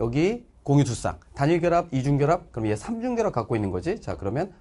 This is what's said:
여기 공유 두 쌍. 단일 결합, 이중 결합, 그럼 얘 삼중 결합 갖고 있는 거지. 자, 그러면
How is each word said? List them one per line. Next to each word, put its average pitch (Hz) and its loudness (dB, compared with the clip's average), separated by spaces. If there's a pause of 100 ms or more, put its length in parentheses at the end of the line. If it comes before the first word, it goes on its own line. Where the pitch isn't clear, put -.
여기 160 0 (200)
공유 143 4
두 117 -2
쌍. 90 -6 (160)
단일 156 2
결합, 170 2
이중 139 2
결합, 156 2
그럼 110 -2
얘 107 2
삼중 233 -4
결합 214 0
갖고 120 -2
있는 104 0
거지. 120 -4
자, 92 -8
그러면 120 -4